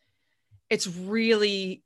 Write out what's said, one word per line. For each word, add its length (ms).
it's 160
really, 1000